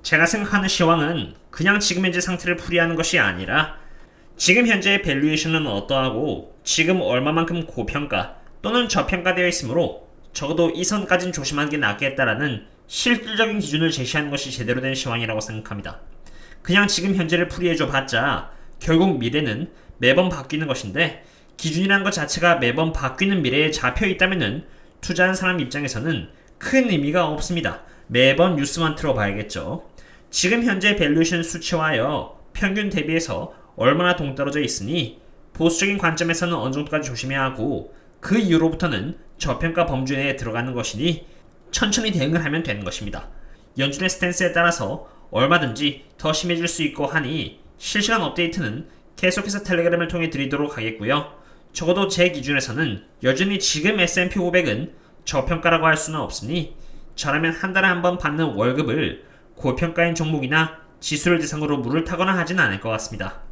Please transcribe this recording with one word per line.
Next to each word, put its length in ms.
제가 240
생각하는 400
시황은 680
그냥 300
지금 260
현재 160
상태를 360
풀이하는 380
것이 240
아니라, 580
지금 300
현재의 380
밸류에이션은 640
어떠하고 960
지금 380
얼마만큼 680
고평가 720
또는 280
저평가되어 580
있으므로 600
적어도 380
이 120
선까진 480
조심하는 380
게 80
낫겠다라는 880
실질적인 720
기준을 320
제시하는 400
것이 200
제대로 300
된 140
시황이라고 440
생각합니다. 600
그냥 240
지금 280
현재를 320
풀이해줘 400
봤자 640
결국 400
미래는 520
매번 300
바뀌는 380
것인데, 560
기준이라는 460
것 80
자체가 440
매번 360
바뀌는 520
미래에 260
잡혀 380
있다면은 580
투자하는 340
사람 240
입장에서는 680
큰 320
의미가 380
없습니다. 560
매번 480
뉴스만 400
틀어봐야겠죠. 920
지금 340
현재 320
밸류에이션 480
수치와요 960
평균 360
대비해서 640
얼마나 400
동떨어져 460
있으니 580
보수적인 440
관점에서는 580
어느 160
정도까지 380
조심해야 340
하고, 500
그 180
이후로부터는 800
저평가 480
범주 280
내에 200
들어가는 380
것이니 520
천천히 400
대응을 340
하면 160
되는 220
것입니다. 460
연준의 300
스탠스에 420
따라서 560
얼마든지 760
더 140
심해질 360
수 160
있고 240
하니 520
실시간 440
업데이트는 680
계속해서 480
텔레그램을 440
통해 220
드리도록 480
하겠고요. 560
적어도 340
제 220
기준에서는 760
여전히 340
지금 420
에스앤피 380
오백은 560
저평가라고 640
할 100
수는 220
없으니 560
저라면 380
한 200
달에 140
한 140
번 160
받는 360
월급을 720
고평가인 580
종목이나 640
지수를 400
대상으로 380
물을 260
타거나 340
하진 220
않을 220
것 80
같습니다. 520